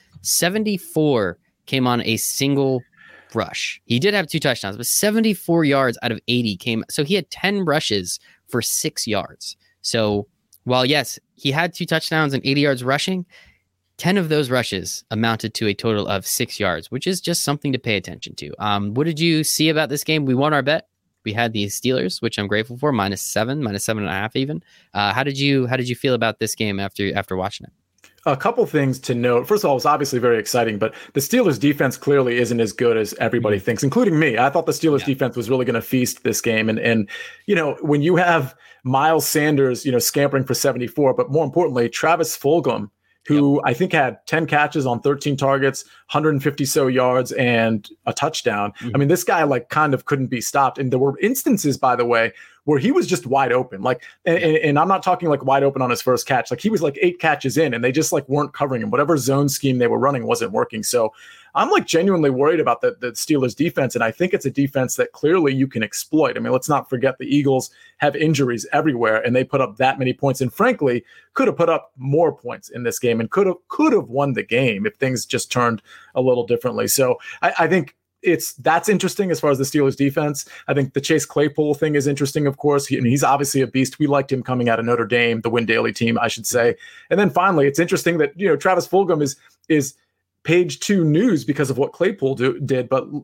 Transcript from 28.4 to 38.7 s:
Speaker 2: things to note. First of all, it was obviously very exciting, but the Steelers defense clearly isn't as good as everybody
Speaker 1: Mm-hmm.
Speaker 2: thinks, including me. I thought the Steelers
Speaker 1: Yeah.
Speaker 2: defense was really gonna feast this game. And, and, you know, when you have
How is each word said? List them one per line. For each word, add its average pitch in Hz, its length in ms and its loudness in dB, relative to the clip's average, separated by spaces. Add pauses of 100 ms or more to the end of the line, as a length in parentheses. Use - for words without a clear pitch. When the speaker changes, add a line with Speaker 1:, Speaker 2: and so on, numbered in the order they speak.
Speaker 2:
things 135 340 0
to - 140 -4
note. 120 320 2
First 208 160 2
of 170 60 2
all, 139 60 4
it 127 40 0
was 120 80 -2
obviously 143 320 2
very 120 180 2
exciting, 110 420 0
but 110 160 -2 (180)
the 143 80 -2
Steelers 175 400 2
defense 143 360 0
clearly 131 420 2
isn't 120 200 0
as 107 140 0
good 117 240 2
as 110 240 -2
everybody 113 360 0
Speaker 1:
Mm-hmm. 95 80 -4
Speaker 2:
thinks, 117 200 -2
including 175 340 2
me. 143 180 2
I 127 140 4
thought 160 160 0
the 156 60 0
Steelers 143 280 2
Speaker 1:
Yeah. 101 60 -8
Speaker 2:
defense 135 300 -2
was 113 120 -6
really 127 160 0
gonna 113 160 -2
feast 123 440 -2
this 113 160 -2
game. 110 280 0
And, 110 120 -2
and, 110 280 0 (380)
you 202 80 2
know, 151 280 0
when 147 200 2
you 170 140 4
have 165 400 2 (260)